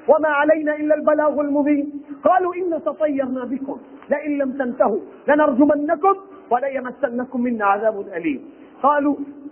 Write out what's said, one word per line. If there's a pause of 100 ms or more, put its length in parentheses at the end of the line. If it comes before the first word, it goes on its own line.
وما
علينا
إلا
البلاغ
المبين (220)
قالوا
إنا
تطيرنا
بكم (320)
لئن
لم
تنتهوا (280)
لنرجمنكم (360)
وليمسنكم
منا
عذاب
أليم (320)
قالوا (360)